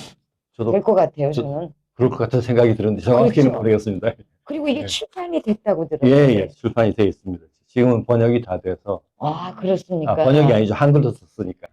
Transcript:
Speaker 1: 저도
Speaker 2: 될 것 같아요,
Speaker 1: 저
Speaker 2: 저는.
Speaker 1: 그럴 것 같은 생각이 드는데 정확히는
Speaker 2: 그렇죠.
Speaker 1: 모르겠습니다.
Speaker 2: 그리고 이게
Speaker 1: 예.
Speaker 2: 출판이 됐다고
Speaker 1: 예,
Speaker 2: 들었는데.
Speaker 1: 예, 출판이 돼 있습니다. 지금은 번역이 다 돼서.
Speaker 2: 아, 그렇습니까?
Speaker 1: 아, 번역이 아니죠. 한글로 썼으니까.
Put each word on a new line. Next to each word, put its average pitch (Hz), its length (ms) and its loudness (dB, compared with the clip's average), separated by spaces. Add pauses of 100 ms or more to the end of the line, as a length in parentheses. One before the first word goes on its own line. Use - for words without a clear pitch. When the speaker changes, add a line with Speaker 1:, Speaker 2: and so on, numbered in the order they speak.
(540)
Speaker 1:
저도 117 180 -2
Speaker 2:
될 - 100 0
것 214 120 0
같아요, 151 380 0
Speaker 1:
저 156 100 -4
Speaker 2:
저는. 151 300 -10 (220)
Speaker 1:
그럴 123 160 0
것 - 80 -6
같은 120 220 -2
생각이 117 360 2
드는데 104 260 -2
정확히는 123 320 2 (160)
Speaker 2:
그렇죠. - 80 -4
Speaker 1:
모르겠습니다. 107 540 -2 (320)
Speaker 2:
그리고 294 240 -6
이게 254 140 -2
Speaker 1:
예. 202 40 -10
Speaker 2:
출판이 349 560 -8
됐다고 185 500 -4
Speaker 1:
예, 151 40 -4
Speaker 2:
들었는데. 135 440 4
Speaker 1:
예, 90 80 -4
출판이 113 460 -2
돼 107 100 2
있습니다. 92 400 -6 (220)
지금은 123 400 2
번역이 120 360 2
다 92 180 -8
돼서. 92 420 -8 (160)
Speaker 2:
아, 165 380 -8
그렇습니까? 175 560 -4
Speaker 1:
아, 95 40 -2
번역이 147 360 4
아니죠. 107 220 2
한글로 143 380 2
썼으니까. - 600 -14